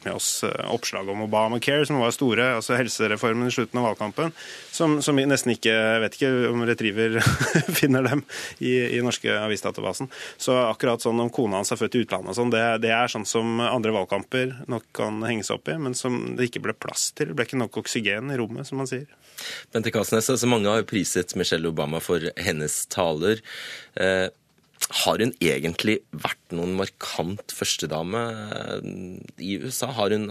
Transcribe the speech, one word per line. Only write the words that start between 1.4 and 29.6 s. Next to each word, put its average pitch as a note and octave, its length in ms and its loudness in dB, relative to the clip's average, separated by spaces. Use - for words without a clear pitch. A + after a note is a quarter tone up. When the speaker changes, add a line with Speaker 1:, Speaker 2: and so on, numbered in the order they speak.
Speaker 1:
som D3 140 0
var A#2 160 2
store, A#2+ 300 4
altså B2 180 0
helsereformen A2+ 720 2
i - 20 -2
slutten B2 280 0
av A#2+ 80 2
valgkampen, G#2+ 420 -2
som, D3+ 320 2
som C#3+ 160 4
vi C3+ 80 4
nesten C3 300 4
ikke, A2 180 2
jeg A2 300 4
vet G2+ 120 -2
ikke C3+ 140 2
om A#2+ 120 0
Retriever A2+ 540 2
<laughs> E3 380 2
finner C3 260 4
dem C#3+ 160 0
i, B2+ 80 0
i A#2+ 80 0
norske A2+ 320 0
avisdatabasen. G#2 720 -2
Så B2+ 220 2
akkurat A#2 400 0
sånn A#2 180 2
om A#2+ 140 2
kona G2+ 240 2
hans G2+ 160 0
er G#2+ 60 -4
født A#2 180 0
i A2 80 4
utlandet G2 260 -4
og B2+ 60 -4
sånn, B2 160 2
det, A2+ 100 4
det A2+ 80 4
er A#2+ 180 2
sånn G#2+ 160 -6
som A2+ 380 0
andre A2 320 0
valgkamper B2+ 640 -2
nok A2+ 160 -6
kan G#2+ 240 -4
henge A2+ 180 -2
seg A2 140 -2
opp - 160 -6
i, E3 80 -6
men B2+ 160 -4
som B2 400 -4
det B2 100 0
ikke - 200 -8
ble A2+ 100 -4
plass - 400 -4
til. D3+ 140 -4
Det - 40 -6
ble B2 140 -2
ikke B2+ 160 0
nok - 160 -6
oksygen A2+ 480 -2
i C3+ 80 -2
rommet, A#2+ 320 -4
som C3+ 80 -4
man C3+ 100 -4
sier. C3 220 -8
Speaker 2:
Bente A2+ 180 0
Kasnes, A2 380 2
altså A#2+ 180 4
mange G#2+ 220 4
har A2 140 4
jo - 100 -16
priset F2+ 420 0
Michelle E2+ 380 0
Obama D#2 260 0
for E2 380 0
hennes D#2+ 560 -2
taler. F2+ 480 2
Eh, F#2+ 320 2
har F2 160 4
hun B2+ 160 2
egentlig E2 640 2
vært - 480 -6
noen F2+ 160 -2
markant - 800 -4
førstedame, E2 680 -2
eh, - 380 -6
i G2 140 -4